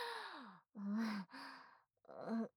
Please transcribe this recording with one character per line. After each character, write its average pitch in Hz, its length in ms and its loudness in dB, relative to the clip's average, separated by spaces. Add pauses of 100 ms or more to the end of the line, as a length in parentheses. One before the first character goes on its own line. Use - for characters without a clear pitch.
(800)
ん。 208 480 2 (1080)
う 226 80 6
ん。 - 120 -2